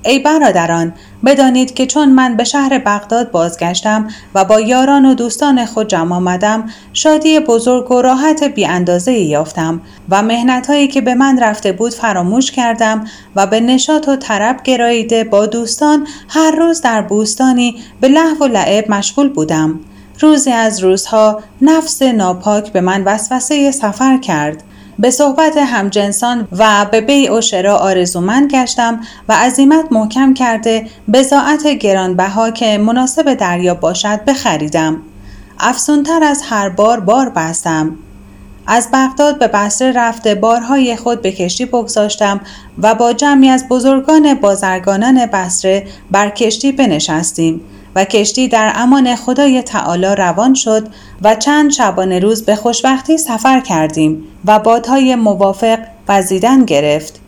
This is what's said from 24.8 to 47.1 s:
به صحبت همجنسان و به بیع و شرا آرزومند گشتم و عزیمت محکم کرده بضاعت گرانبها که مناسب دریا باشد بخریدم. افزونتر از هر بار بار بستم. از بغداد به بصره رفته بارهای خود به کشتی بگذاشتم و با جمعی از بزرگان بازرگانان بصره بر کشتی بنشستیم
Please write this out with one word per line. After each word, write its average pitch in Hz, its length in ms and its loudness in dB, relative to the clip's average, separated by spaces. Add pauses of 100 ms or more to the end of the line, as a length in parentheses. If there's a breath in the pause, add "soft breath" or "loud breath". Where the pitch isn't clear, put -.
به 247 100 2
صحبت 294 460 0
همجنسان 214 960 -2
و 208 400 2
به 226 100 2
بیع 262 360 2
و 226 40 0
شرا 202 360 0
آرزومند 190 760 0
گشتم 233 500 -2 (280 loud breath)
و 214 40 2
عزیمت 269 580 2
محکم 254 420 0
کرده 226 520 -2 (280 loud breath)
بضاعت 277 540 2
گرانبها 196 840 0
که 220 260 -2
مناسب 254 560 0
دریا 175 400 -2
باشد 180 540 -4
بخریدم. 160 760 -2 (580 loud breath)
افزونتر 294 640 0
از 285 180 0
هر 202 280 -4
بار 214 300 2
بار 233 300 0
بستم. 160 640 -4 (720 loud breath)
از 233 260 0
بغداد 285 460 0
به 240 80 2
بصره 208 440 -2
رفته 226 440 -2
بارهای 233 600 0
خود 233 260 -4
به 190 100 -2
کشتی 190 340 -4
بگذاشتم 208 760 -2 (400 loud breath)
و 220 140 2
با 240 180 0
جمعی 277 360 4
از 262 180 0
بزرگان 269 680 2
بازرگانان 202 920 0
بصره 196 600 -2 (240 loud breath)
بر 202 180 2
کشتی 226 420 -2
بنشستیم 165 880 -2 (340 loud breath)